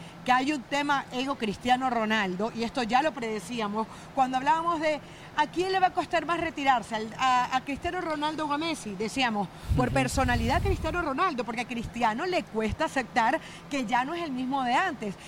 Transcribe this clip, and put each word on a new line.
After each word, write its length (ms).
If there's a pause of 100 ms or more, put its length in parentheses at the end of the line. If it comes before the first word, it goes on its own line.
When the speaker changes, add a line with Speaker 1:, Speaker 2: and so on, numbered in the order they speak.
(240)
Speaker 1:
que 80
hay 220
un 100
tema 480
ego 240
Cristiano 540
Ronaldo, 680
y 80
esto 200
ya 200
lo 80
predecíamos, 760 (300)
cuando 220
hablábamos 420
de 200 (380)
¿A 100
quién 260
le 80
va 60
a 60
costar 320
más 140
retirarse? 560
¿Al, 240
a, 380
a 80
Cristiano 340
Ronaldo 460
o 80
a 40
Messi? 380
Decíamos, 540 (260)
por 120
Speaker 2:
Ujú. 80
Speaker 1:
personalidad 640
Cristiano 400
Ronaldo, 420
porque 180
a 60
Cristiano 580
le 180
cuesta 420
aceptar 560 (280)
que 160
ya 200
no 80
es 100
el 80
mismo 320
de 100
antes. 420 (120)